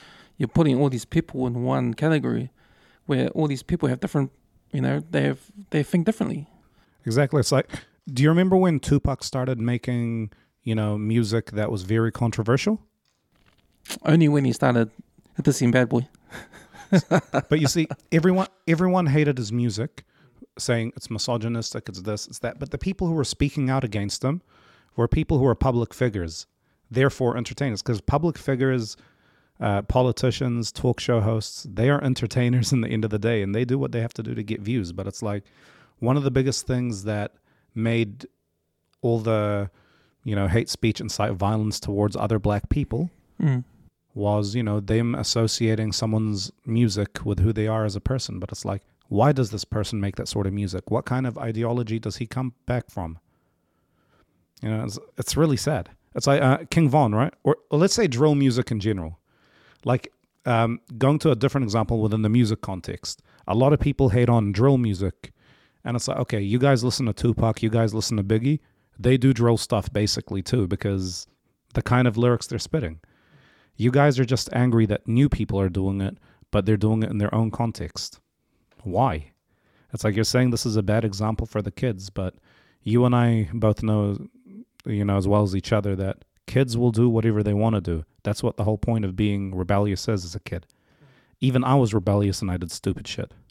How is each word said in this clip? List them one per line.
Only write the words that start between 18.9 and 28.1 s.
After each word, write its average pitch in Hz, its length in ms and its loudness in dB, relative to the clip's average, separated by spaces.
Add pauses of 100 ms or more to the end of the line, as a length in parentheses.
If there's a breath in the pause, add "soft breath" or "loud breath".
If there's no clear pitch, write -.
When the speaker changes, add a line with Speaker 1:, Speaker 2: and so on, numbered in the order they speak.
Speaker 2:
hated 143 320 2
his 107 140 -6
music, 117 520 -4 (540 soft breath)
saying 117 380 -2
it's - 140 -14
misogynistic, 117 800 -4
it's 92 140 -12
this, 104 260 -6
it's - 120 -16
that. - 200 -8
But 139 100 -10
the 139 80 -6
people 190 300 -4
who 165 60 0
were 151 100 0
speaking 139 460 -2
out 135 140 0
against 101 380 -4
him 151 200 -2 (540 soft breath)
were 117 120 2
people 156 300 2
who 131 60 4
were 123 120 4
public 120 360 0
figures, 98 540 -4 (440)
therefore 127 460 2
entertainers. 120 460 -4
'Cause 110 180 -2
public 156 380 0